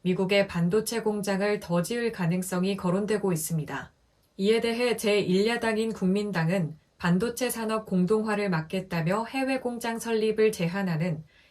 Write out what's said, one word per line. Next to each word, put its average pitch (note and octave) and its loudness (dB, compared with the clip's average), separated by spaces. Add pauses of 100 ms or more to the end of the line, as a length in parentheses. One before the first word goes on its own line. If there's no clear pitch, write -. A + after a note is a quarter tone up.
미국의 F#3+ 4
반도체 G#3+ 0
공장을 G#3 0
더 F3 0
지을 A#3 -2
가능성이 F#3 0
거론되고 F#3+ 0
있습니다. D3+ -4 (460)
이에 G#3+ 2
대해 A#3 0
제일 G3+ 2
야당인 A3+ 0
국민당은 F#3 0 (220)
반도체 A3+ 0
산업 A3 -4
공동화를 G3+ 2
막겠다며 F3 -2
해외 C4 -2
공장 A#3 -4
설립을 A3 2
제한하는 F3 -2 (280)